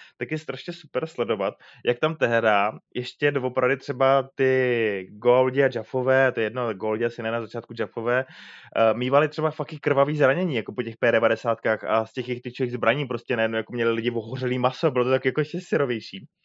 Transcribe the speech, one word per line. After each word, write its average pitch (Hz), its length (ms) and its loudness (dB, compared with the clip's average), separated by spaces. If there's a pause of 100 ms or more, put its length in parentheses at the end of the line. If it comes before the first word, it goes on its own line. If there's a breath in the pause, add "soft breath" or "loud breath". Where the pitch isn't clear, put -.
(160 loud breath)
tak 123 140 -8
je 156 80 -6
strašně - 340 -12
super 151 340 -8
sledovat, 107 480 -2 (320 loud breath)
jak 120 120 2
tam 160 180 -2
tehda 113 560 2 (220)
ještě 123 360 -2
doopravdy 127 460 0
třeba 135 580 2
ty 120 760 0
Goa'uldi 127 540 4
a 131 100 4
Jaffové, 131 580 2
to 120 80 -4
je 110 60 0
jedno, 117 280 -4
Goa'uldi 110 300 -2
asi 117 180 -6
ne 113 80 -4
na 117 100 -2
začátku, 113 380 -10
Jaffové, 117 460 -2 (520 loud breath)
eh, 113 180 6
mívali 127 340 2
třeba 151 220 -4
fakt 151 220 -8
i 151 60 -14
krvavý 143 380 2
zranění, 147 400 2
jako 107 160 -6
po 123 100 -6
těch 113 140 -8
P 120 160 2
devadesátkách 113 720 0
a 110 220 0
z - 60 -20
těch 120 160 -8
jejich 123 140 -6
tyčových 123 300 -6
zbraní 120 340 0
prostě 117 300 -4
najednou 113 200 0
jako 110 160 -4
měli 117 200 0
lidi 117 180 0
ohořelý 123 480 -4
maso, 131 320 0
bylo 127 140 0
to 127 60 0
tak 131 140 0
jako 131 160 0
ještě 160 200 -4
syrovější. 123 640 -4 (180)